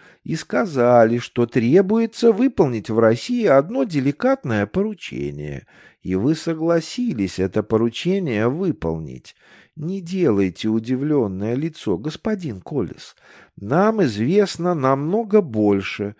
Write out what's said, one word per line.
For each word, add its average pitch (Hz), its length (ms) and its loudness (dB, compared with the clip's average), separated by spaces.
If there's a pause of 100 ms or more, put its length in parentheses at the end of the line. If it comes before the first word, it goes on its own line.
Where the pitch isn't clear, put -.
(220)
и 160 140 -6
сказали, 123 800 4
что 120 280 -2
требуется 196 840 2
выполнить 160 580 0
в 110 80 2
России 117 460 2
одно 175 400 4
деликатное 143 840 0
поручение, 143 1000 -6 (340)
и 90 140 -4
вы 117 200 2
согласились 165 1040 -2
это 95 240 0
поручение 117 840 0
выполнить. 80 880 -6 (400)
Не 175 240 -8
делайте 117 680 0
удивлённое 113 840 0
лицо, 135 420 -4
господин 151 640 -6
Колес. - 540 -8 (420)
Нам 190 460 0
известно 165 720 0
намного 165 640 0
больше, 104 800 0